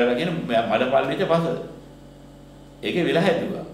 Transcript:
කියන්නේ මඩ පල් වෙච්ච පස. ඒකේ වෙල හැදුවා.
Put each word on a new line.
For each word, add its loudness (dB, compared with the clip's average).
කියන්නේ -2
මඩ 0
පල් 2
වෙච්ච -2
පස. 2
ඒකේ -2
වෙල 2
හැදුවා. 0